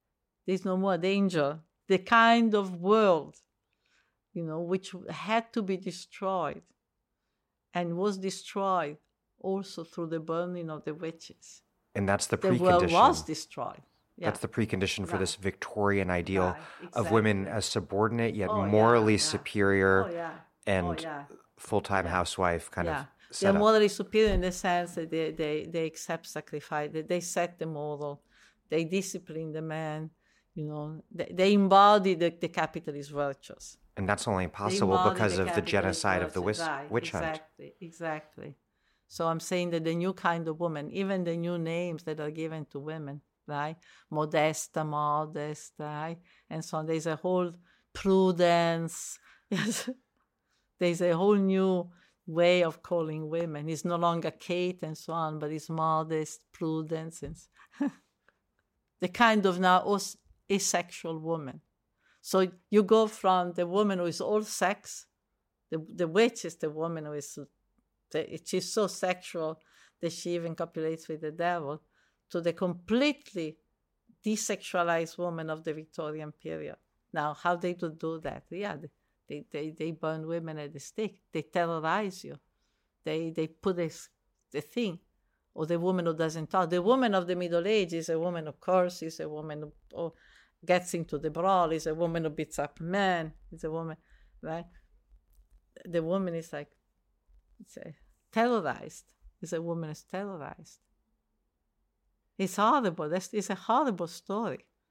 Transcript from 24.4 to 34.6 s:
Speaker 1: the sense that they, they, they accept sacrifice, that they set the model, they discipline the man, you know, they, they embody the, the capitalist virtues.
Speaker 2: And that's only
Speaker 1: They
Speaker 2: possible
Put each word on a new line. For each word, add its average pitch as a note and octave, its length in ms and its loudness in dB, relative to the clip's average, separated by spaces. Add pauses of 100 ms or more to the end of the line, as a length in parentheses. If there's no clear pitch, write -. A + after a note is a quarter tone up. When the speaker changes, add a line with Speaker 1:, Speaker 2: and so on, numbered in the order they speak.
Speaker 1:
the F3+ 100 0
sense F3 440 -2
that E3 140 -6
they, D#3+ 220 -2
they, D#3 340 -4
they E3 200 -4
accept D#3+ 420 -8
sacrifice, D3+ 640 -8
that D#3+ 160 -6
they F3 140 0
set F3 380 -4
the D#3+ 60 -6
model, D3 560 -6 (480)
they E3 140 0
discipline E3 720 -4
the D#3+ 80 -6
man, D#3 500 -6 (420)
you D#3 120 -6
know, D3+ 440 -8
they, - 240 -8
they F#3+ 200 6
embody G3 640 8
the, E3 140 4
the E3+ 200 -6
capitalist D3+ 640 -6
virtues. - 640 -8 (180)
Speaker 2:
And G2 120 -4
that's G2+ 200 0
only F#2 180 0
Speaker 1:
They F2 60 -6
Speaker 2:
possible G2+ 460 2